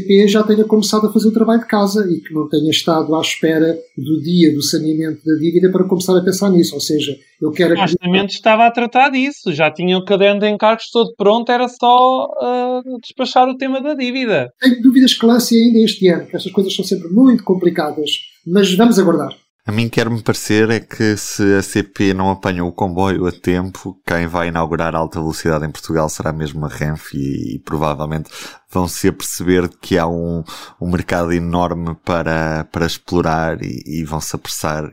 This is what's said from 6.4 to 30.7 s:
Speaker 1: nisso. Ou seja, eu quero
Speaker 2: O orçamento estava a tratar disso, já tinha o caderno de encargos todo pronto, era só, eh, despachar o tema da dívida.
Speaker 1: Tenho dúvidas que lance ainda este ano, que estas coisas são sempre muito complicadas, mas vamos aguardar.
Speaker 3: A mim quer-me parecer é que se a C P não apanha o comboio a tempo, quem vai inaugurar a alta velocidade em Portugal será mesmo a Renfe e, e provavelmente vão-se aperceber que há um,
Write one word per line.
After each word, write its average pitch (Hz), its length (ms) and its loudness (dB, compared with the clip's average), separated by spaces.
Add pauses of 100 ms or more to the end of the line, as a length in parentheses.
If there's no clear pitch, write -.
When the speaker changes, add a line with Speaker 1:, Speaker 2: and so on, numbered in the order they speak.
Speaker 1:
nisso. 175 260 2
Ou 143 60 -8
seja, 147 340 -2 (280)
eu 151 80 -2
quero 170 240 2
Speaker 2:
O 165 40 2
orçamento 180 520 0
estava 220 340 2
a 233 60 4
tratar 240 400 2
disso, 262 420 -4
já 151 180 2
tinha 180 280 0
o 185 80 -6
caderno 202 340 2
de 208 80 2
encargos 214 420 0
todo 233 240 0
pronto, 226 380 0
era 240 160 0
só, 254 580 2 (160)
eh, 247 380 -2 (220)
despachar 254 480 0
o 262 80 -6
tema 262 240 -4
da 294 100 -2
dívida. 247 560 -2 (100)
Speaker 1:
Tenho 247 220 2
dúvidas 254 320 6
que - 140 0
lance 233 280 4
ainda 226 260 6
este 196 280 2
ano, 170 160 2
que - 100 -12
estas 185 160 -8
coisas 190 240 -2
são 190 120 -4
sempre 180 240 -4
muito 240 340 4
complicadas, 170 680 -2 (340)
mas 185 260 2
vamos 214 260 4
aguardar. 160 380 0 (300)
Speaker 3:
A 113 40 -4
mim 113 200 0
quer-me 113 320 -2
parecer 107 480 2
é 110 100 0
que 107 380 -2
se - 240 -6 (100)
a 98 80 4
C 101 220 -2
P 98 320 0
não 95 160 0
apanha 92 340 -2
o 87 80 -4
comboio 92 540 -2
a 87 40 -2
tempo, 92 760 -6
quem 85 200 -2
vai 85 220 -4
inaugurar 82 460 -2
a 82 40 -4
alta 80 220 -6
velocidade 78 460 -2
em 76 40 -8
Portugal 80 380 -4
será 80 240 -6
mesmo 76 320 -8
a 76 40 -6
Renfe 78 500 -8
e, 67 380 -6
e - 20 -10
provavelmente 78 720 -6 (400)
vão-se 92 380 -2
aperceber 87 600 -2 (120)
que - 160 -2
há 82 100 0
um, 85 380 -6 (360)